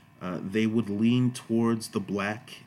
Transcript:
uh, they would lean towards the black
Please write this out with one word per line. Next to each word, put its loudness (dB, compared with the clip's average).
uh, -6
they 0
would 0
lean 4
towards 0
the -4
black -4